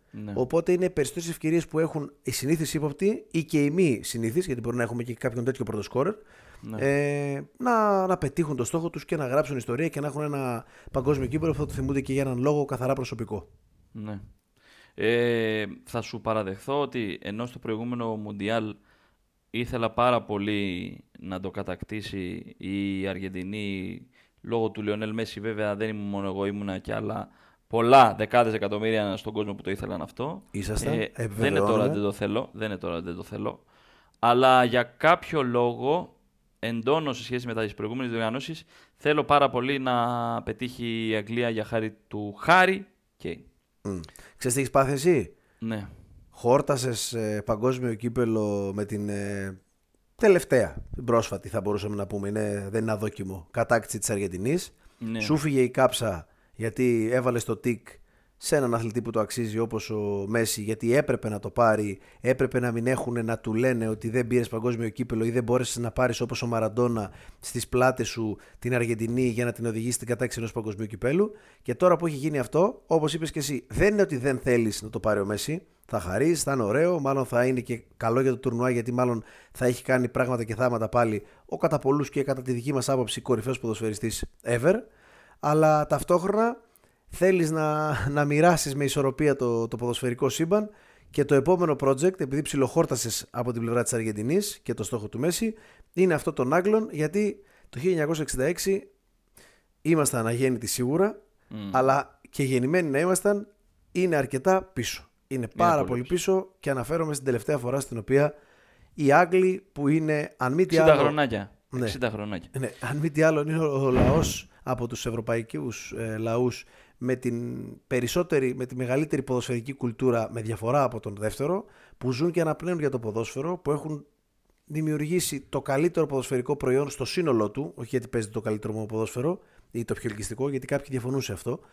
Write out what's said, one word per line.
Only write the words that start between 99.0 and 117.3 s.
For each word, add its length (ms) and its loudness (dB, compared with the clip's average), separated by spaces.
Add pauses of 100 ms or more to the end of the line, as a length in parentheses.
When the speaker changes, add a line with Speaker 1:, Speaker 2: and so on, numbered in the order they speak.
Speaker 2:
ήμασταν 440 2
αγέννητοι 400 0
σίγουρα, 540 0 (280)
Speaker 1:
Μμμ. 240 -10
Speaker 2:
αλλά 480 2 (100)
και 120 -2
γεννημένοι 480 2
να 80 2
ήμασταν, 480 2 (460)
είναι 240 2
αρκετά 460 2
πίσω. 460 -8 (180)
Είναι 160 -4
Speaker 1:
Είναι 140 -6
Speaker 2:
πάρα 200 4
Speaker 1:
πολύ 120 0
Speaker 2:
πολύ 140 -2
Speaker 1:
πίσω. 300 0
Speaker 2:
πίσω 160 0 (120)
και 100 -2
αναφέρομαι 420 -2
στην 120 -6
τελευταία 340 0
φορά 220 -2
στην 180 -6
οποία 360 4 (600)
οι 180 4
Άγγλοι, 600 4
που 160 0
είναι, 480 2
αν 160 2
μη 140 4
τι 100 -2
Speaker 1:
Εξήντα 160 10
Speaker 2:
άλλο, 100 6
Speaker 1:
χρονάκια. 500 0 (180)
Speaker 2:
Ναι. 140 -4
Speaker 1:
Εξήντα 260 -2
χρονάκια. 380 -8 (100)
Speaker 2:
Ναι, 120 -4 (100)
αν 160 -4
μη 140 -2
τι 120 2
άλλο, 180 4
είναι 180 -2
ο, 280 0
ο 40 4
λαός 580 4 (140)
από 240 -4
τους 200 -6
ευρωπαϊκούς, 920 -6
ε, 220 -6
λαούς 460 0 (340)
με 180 -2
την 480 -6 (220)